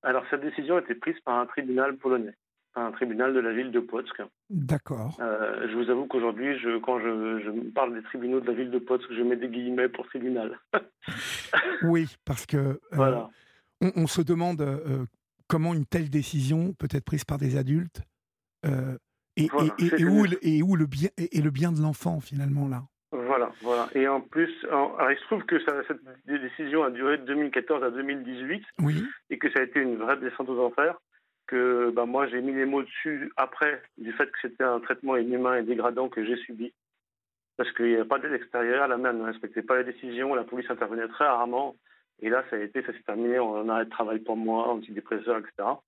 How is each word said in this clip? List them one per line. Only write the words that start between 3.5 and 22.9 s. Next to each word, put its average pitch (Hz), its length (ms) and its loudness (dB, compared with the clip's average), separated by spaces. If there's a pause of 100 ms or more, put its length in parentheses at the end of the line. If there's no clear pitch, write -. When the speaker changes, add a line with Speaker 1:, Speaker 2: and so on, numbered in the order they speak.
Speaker 1:
ville 123 200 -2
de 120 100 2
Płock. 120 240 -4 (440)
Speaker 2:
D'accord. 143 720 -4
Speaker 1:
Euh, 110 500 -2
je 110 60 -4
vous 117 140 0
avoue 127 160 2
qu'aujourd'hui, 127 540 0
je, 117 180 0
quand 123 220 0
je, 110 440 -2
je 107 60 -6 (220)
parle 127 220 0
des 110 100 -8
tribunaux 127 360 -2
de 120 80 -4
la 123 60 0
ville 123 180 -4
de 123 80 2
Płock, 123 300 0
je 120 140 -4
mets 123 120 2
des 120 140 -4
guillemets 123 400 0
pour 123 160 -10
tribunal. 120 520 -4 (140)
<laughs> 214 80 2 (1040)
Speaker 2:
Oui, 165 240 4 (180)
parce - 200 -4
que, 147 120 0
euh, 135 160 2 (180)
Speaker 1:
Voilà. 127 380 4 (520)
Speaker 2:
on, 185 140 4
on 160 120 4
se - 140 0
demande, 170 400 2
euh, 139 440 -2 (420)
comment 165 260 4
une 151 120 2
telle 160 240 0
décision 151 640 2
peut - 180 -6
être 139 140 -2
prise 151 180 -2
par 143 140 -4
des 139 200 0
adultes, 151 440 0 (640)
euh, 131 320 -2 (400)
et, 156 100 4
Speaker 1:
Voilà, 156 320 4
Speaker 2:
et, - 40 4
et, 170 60 6
Speaker 1:
c'est 165 120 4
Speaker 2:
et 165 40 6
où 202 200 8
Speaker 1:
une 175 60 4
Speaker 2:
le, 180 160 0
et 156 160 6
où 190 120 4
le 156 100 6
bien, 143 320 0
et, 170 200 -2
et 156 40 4
le 147 100 4
bien 156 200 2
de 156 100 0
l'enfant, 156 380 0
finalement, 139 480 0
là. 127 160 -4 (280)